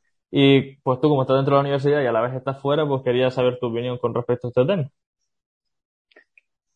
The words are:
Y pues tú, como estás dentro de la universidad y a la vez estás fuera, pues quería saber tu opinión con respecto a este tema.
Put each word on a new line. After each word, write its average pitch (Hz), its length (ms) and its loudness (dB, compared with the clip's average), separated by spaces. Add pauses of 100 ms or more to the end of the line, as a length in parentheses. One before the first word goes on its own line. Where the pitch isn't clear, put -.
(300)
Y 139 540 4
pues 170 180 -2
tú, 156 80 2
como 139 140 2
estás 131 140 2
dentro 139 180 0
de 139 80 2
la 143 40 -4
universidad 143 360 0
y - 20 -2
a 120 60 0
la 113 100 0
vez 123 140 -4
estás 131 260 -8
fuera, 147 260 0
pues 135 140 -2
quería 123 300 0
saber 127 280 0
tu 123 80 -4
opinión 120 300 -6
con 117 160 -4
respecto 123 340 -4
a - 20 -8
este 127 160 2
tema. 165 240 -2 (1900)